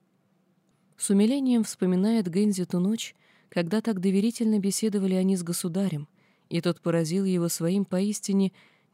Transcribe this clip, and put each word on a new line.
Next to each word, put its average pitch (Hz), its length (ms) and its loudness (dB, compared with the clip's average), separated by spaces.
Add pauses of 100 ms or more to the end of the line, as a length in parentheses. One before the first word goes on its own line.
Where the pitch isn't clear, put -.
(960)
С - 140 -4
умилением 233 540 4
вспоминает 190 640 0
Гэнзи 185 380 0
ту 180 120 -2
ночь, 202 380 -2 (320)
когда 175 320 -2
так 214 180 -2
доверительно 208 600 0
беседовали 196 540 0
они 190 220 2
с 180 60 -4
государем, 170 640 -4 (420)
и 170 120 -2
тот 170 200 -2
поразил 170 440 0
его 180 240 2
своим 180 360 0
поистине 196 680 0 (420)